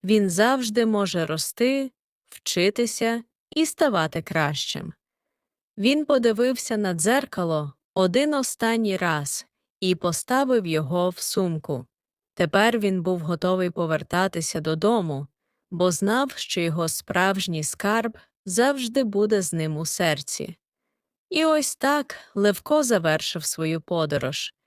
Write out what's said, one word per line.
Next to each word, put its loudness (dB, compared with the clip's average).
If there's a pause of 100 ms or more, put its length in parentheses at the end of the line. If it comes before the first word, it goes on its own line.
Він 4
завжди 2
може 0
рости, -2 (380)
вчитися -2 (260)
і 0
ставати 0
кращим. -2 (880)
Він 2
подивився 0
на 0
дзеркало 0 (220)
один 2
останній 0
раз -2 (340)
і 2
поставив 0
його 0
в -12
сумку. -4 (480)
Тепер 2
він 0
був 0
готовий 0
повертатися -2
додому, 0 (440)
бо 2
знав, 0
що -6
його 0
справжній 0
скарб -2 (260)
завжди 0
буде 2
з -4
ним -2
у -4
серці. -2 (720)
І 2
ось 2
так -2 (180)
Левко 2
завершив 0
свою -2
подорож. -2 (120)